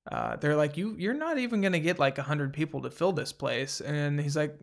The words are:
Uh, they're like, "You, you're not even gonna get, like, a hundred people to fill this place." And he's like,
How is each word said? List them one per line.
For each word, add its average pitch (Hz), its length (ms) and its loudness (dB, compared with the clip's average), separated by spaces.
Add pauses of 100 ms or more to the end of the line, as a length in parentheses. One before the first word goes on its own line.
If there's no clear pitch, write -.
(120)
Uh, 57 260 -2
they're 147 200 2
like, 147 200 2
"You, 208 200 -4
you're 196 160 0
not 311 240 -2
even 240 240 0
gonna 185 180 4
get, 170 200 2
like, 139 180 4
a 139 60 -4
hundred 143 300 0
people 147 280 -2
to 127 80 -6
fill 180 240 2
this - 180 -2
place." 131 480 -4
And 147 400 0
he's 147 160 0
like, 151 280 0